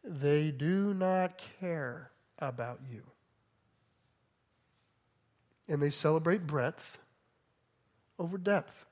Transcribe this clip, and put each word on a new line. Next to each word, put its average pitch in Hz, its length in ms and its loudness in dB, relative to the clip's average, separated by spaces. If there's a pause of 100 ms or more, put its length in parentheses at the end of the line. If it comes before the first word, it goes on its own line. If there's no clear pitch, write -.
they 151 480 2
do 185 420 2
not 185 440 2 (220)
care 160 520 -6 (260)
about 120 500 -6
you. 120 140 -12 (2750)
And 147 160 0
they 143 80 4
celebrate 160 560 2
breadth 147 520 -4 (1200)
over 180 200 -4
depth 190 540 0